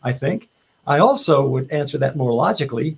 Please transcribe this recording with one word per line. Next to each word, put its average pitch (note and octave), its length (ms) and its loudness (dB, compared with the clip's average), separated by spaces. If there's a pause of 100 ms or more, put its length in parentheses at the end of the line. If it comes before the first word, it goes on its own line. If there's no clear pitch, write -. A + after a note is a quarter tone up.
I B2+ 100 -2
think. E3+ 360 -4 (380)
I C#3+ 120 2
also E3+ 480 4
would C3 240 -4
answer D3 280 -4
that C3+ 160 -2
more B2+ 180 0
logically D3 640 -2